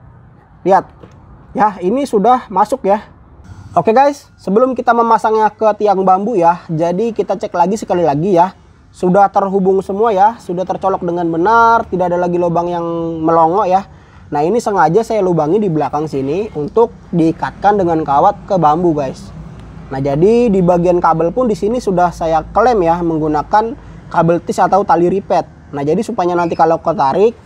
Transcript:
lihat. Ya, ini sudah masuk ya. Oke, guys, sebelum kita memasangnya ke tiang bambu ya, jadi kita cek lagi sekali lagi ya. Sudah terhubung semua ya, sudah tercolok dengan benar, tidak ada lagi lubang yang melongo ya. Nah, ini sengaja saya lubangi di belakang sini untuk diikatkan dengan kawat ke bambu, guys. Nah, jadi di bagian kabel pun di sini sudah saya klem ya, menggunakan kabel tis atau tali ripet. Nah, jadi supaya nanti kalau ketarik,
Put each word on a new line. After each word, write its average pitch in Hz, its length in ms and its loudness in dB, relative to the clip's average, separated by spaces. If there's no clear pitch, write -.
lihat. 180 240 2
Ya, 202 320 0
ini 247 240 -2
sudah 233 400 2
masuk 208 400 -2
ya. 208 160 0
Oke, 175 160 2
guys, 277 480 0
sebelum 247 360 0
kita 233 200 0
memasangnya 233 560 0
ke 220 160 -2
tiang 190 240 0
bambu 202 320 0
ya, 170 320 2
jadi 175 400 -2
kita 202 240 -4
cek - 160 -8
lagi 180 240 0
sekali 180 320 -2
lagi 160 320 0
ya. 185 160 0
Sudah 190 320 4
terhubung 190 560 0
semua 202 320 0
ya, 214 240 2
sudah 180 240 -6
tercolok 190 400 -4
dengan 175 240 -2
benar, 226 640 2
tidak 180 180 -2
ada 175 80 -2
lagi 175 220 -2
lubang 175 320 -2
yang 170 160 -6
melongo 165 480 2
ya. 185 180 0
Nah, 147 160 -2
ini 208 160 0
sengaja 196 480 2
saya 214 160 0
lubangi 165 320 0
di 208 160 0
belakang 147 320 -2
sini 147 480 -4
untuk 170 400 -2
diikatkan 165 640 0
dengan 165 240 0
kawat 180 400 2
ke 190 160 -2
bambu, 160 320 2
guys. 147 400 -6
Nah, 135 160 -6
jadi 202 480 2
di 190 80 2
bagian 175 400 2
kabel 165 320 2
pun 254 160 0
di 208 80 0
sini 220 240 -4
sudah 175 320 0
saya 160 320 -2
klem 220 400 0
ya, 165 160 2
menggunakan 160 720 -2
kabel 170 320 2
tis 220 160 -6
atau 190 240 2
tali 170 240 2
ripet. 185 400 -2
Nah, 143 80 -8
jadi 160 240 -2
supaya 180 320 -4
nanti 170 240 -2
kalau 165 240 2
ketarik, 160 640 0